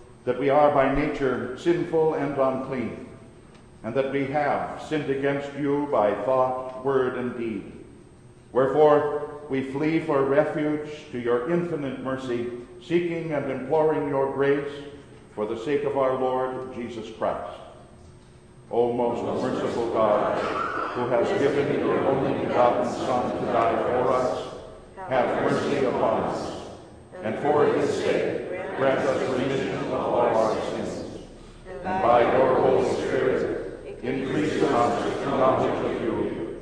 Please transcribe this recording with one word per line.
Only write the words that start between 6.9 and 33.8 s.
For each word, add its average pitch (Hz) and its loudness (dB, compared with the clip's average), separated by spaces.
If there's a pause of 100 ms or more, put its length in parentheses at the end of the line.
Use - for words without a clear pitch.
and 123 -6
deed. 113 -6 (800)
Wherefore, 147 4 (260)
we 135 -2
flee 156 0
for 147 2
refuge 151 0
to 123 -6
your 120 0
infinite 147 -2
mercy, 123 -4 (340)
seeking 165 -2
and 135 -2
imploring 143 0
your 135 0
grace 139 2 (640)
for 104 -4
the 113 -4
sake 143 -2
of 135 -2
our 131 2
Lord 127 -2
Jesus 110 -10
Christ. - -4 (1120)
O 120 2
most 120 0 (180)
merciful 123 -2
God, 107 2
who - -4
has 120 2 (140)
given 139 2
your 117 0
only 135 0
begotten 120 4
Son 120 -2
to 123 -4
die 117 2
for 123 2
us, - 0 (640)
have 120 0
mercy 135 0
upon 95 2
us, - -6 (720)
and 110 -2
for 147 4
his - 2
sake - -2
grant 131 2
us 127 0
remission 135 -2
of 143 -4
all - 0
our 107 2 (140)
sins. - -8 (500)
And - -4
by 120 6
your - 4
Holy 131 4
Spirit, - -2